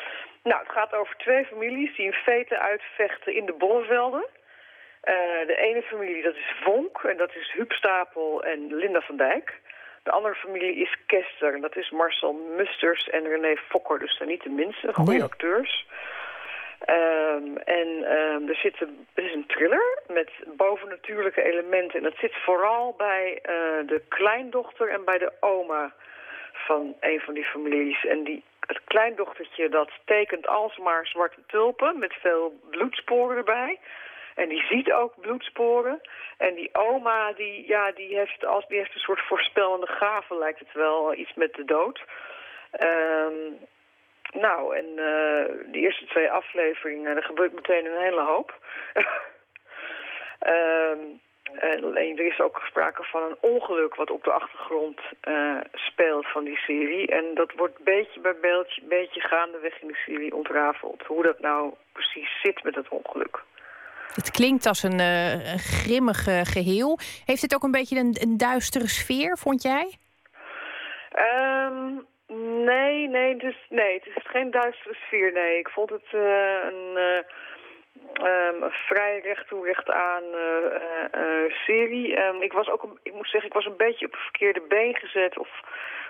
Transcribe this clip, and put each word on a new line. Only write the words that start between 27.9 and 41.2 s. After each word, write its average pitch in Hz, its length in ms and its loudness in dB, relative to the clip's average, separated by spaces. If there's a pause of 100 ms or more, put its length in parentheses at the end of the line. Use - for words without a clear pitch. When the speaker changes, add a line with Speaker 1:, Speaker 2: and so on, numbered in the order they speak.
Speaker 1:
En 151 180 2
die, 151 200 -8 (160)
het - 240 -6
kleindochtertje, 202 880 0
dat 151 200 2 (160)
tekent 208 420 2
alsmaar 185 600 0
zwarte 175 400 0
tulpen 247 520 2
met 190 140 -4
veel 165 460 0 (100)
bloedsporen 247 680 0
erbij. 247 420 0 (560)
En 170 140 0
die 156 140 -2
ziet 254 280 2
ook 240 300 2
bloedsporen. 240 800 0 (360)
En 180 180 0
die 170 200 -10
oma, 226 580 2
die, 202 340 -10
ja, 208 240 2
die 196 260 -6
heeft - 280 -2
als, 202 220 0
die 208 100 -2
heeft 196 160 -4
een - 60 -14
soort 190 280 -2
voorspellende 185 600 2
gave, 208 500 -2
lijkt 156 220 -2
het - 140 -20
wel, 156 400 2
iets 170 200 -8